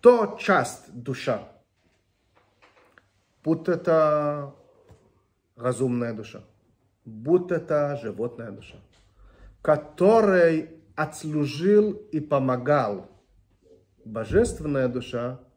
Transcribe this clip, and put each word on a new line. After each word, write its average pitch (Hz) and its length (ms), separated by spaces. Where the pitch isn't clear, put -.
То 226 380
часть - 540
душа, 120 540
будь 160 240
это 151 880
разумная 120 580
душа, 107 300
будто 165 500
это 147 460
животная 113 500
душа, - 260
которой 175 1200
отслужил 156 960
и 156 80
помогал 127 920
божественная 135 840
душа 123 520